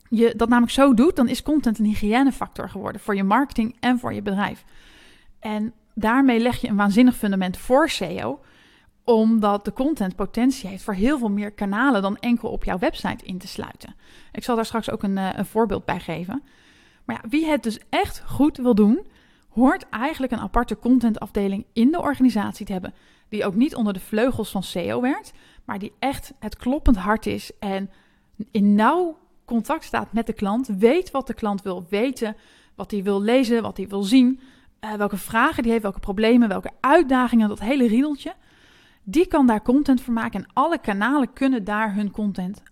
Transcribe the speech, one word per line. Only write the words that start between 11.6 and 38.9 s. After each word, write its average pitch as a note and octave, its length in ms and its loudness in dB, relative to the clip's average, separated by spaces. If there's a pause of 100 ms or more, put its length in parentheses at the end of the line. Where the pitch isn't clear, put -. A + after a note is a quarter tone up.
dan G3 140 -2
enkel A#3+ 340 -2
op - 140 -6
jouw F#3 140 -2
website A3+ 460 -4
in F#3 140 -10
te F3 100 -16
sluiten. - 460 -14 (380)
Ik - 120 -12
zal A#3+ 120 -2
daar A3+ 100 -2
straks A3 240 -6
ook A3 120 -6
een, G3 160 -2
eh, F#3+ 140 -2
een F#3+ 140 -4
voorbeeld G#3+ 380 0
bij F3 160 -4
geven. F3 420 -8 (600)
Maar A#3 180 -8
ja, A3+ 60 -16
wie D4+ 180 0
het D4 160 0
dus A3 160 -4 (100)
echt F#4+ 380 -2
goed D4 300 2
wil B3 180 2
doen, G#3+ 320 4 (420)
hoort C#4 400 2
eigenlijk C4 440 -6
een A3 60 -2
aparte A#3 400 -2
contentafdeling G#3 920 0
in A#3 180 4
de E4+ 100 0
organisatie G#3+ 640 0
te G3+ 60 -8
hebben, F#3 220 -8 (340)
die - 160 -4
ook F#3+ 100 -2
niet B3 200 2
onder G#3 180 0
de F#3+ 80 -10
vleugels A3 500 -2
van F#3+ 120 -4
seo G3 380 -4
werkt, D4+ 320 -4 (320)
maar - 140 -8
die G3 200 -12
echt B3+ 400 -6
het G#3+ 180 -12
kloppend C4+ 400 2
hart G3+ 300 -2
is G#3 320 -8
en G3 320 -6 (600)
in G3+ 240 4
nauw D#4 440 2 (260)
contact A#3+ 400 -4
staat A3+ 280 -6
met A3 140 -2
de A3 60 -4
klant, G#3+ 340 -4
weet A#3 440 2
wat C4 160 -6
de A3+ 80 -8
klant G3+ 280 -4
wil F#3 260 -8
weten, G#3+ 480 -4 (380)
wat G3 160 -14
hij G#3 120 -4
wil G3 200 0
lezen, A#3 400 2
wat G3+ 140 -8
hij G3 120 -8
wil G3 140 -4
zien, B3+ 380 4 (400)
eh, G#3+ 120 -10
welke G#3 240 -2
vragen B3 460 0
die A#3 80 0
heeft, A3+ 120 0
welke G3 180 -8
problemen, A3 480 4
welke F#3 220 -6 (100)
uitdagingen, B3+ 680 4
dat G#3 120 -8
hele B3 260 2
riedeltje. C#4 480 0 (680)